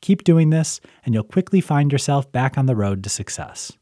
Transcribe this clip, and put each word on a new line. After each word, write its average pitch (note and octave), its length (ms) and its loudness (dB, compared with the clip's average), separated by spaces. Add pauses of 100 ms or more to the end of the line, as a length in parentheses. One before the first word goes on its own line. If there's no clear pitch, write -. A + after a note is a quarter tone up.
Keep F#3+ 220 0
doing D#3+ 260 6
this, D#3+ 300 -2 (240)
and A#2+ 100 0
you'll A2 80 0
quickly F#3 380 0
find C#3+ 320 0
yourself C#3 400 -2
back C3 260 -2
on C3+ 80 2
the C3 80 2
road G2 300 -2
to G#2 40 -8
success. - 720 -10